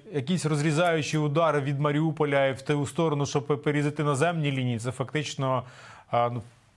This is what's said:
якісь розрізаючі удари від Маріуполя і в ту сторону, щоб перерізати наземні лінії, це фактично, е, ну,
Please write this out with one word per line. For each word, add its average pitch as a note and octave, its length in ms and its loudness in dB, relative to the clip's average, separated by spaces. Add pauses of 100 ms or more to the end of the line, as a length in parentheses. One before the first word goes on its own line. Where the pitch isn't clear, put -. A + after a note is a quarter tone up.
(140)
якісь D3+ 320 -2
розрізаючі D#3 720 0
удари D3+ 440 2
від C#3 180 -2
Маріуполя D3 680 2
і C3+ 80 2
в - 80 -8
ту C#3+ 260 0
сторону, D3 380 0
щоб C3+ 220 -2 (160)
перерізати D3 400 0
наземні D3 480 0
лінії, B2+ 280 -2
це B2 120 -4
фактично, C3 720 -4 (500)
е, A#2+ 160 2
ну, A#2+ 120 -4 (340)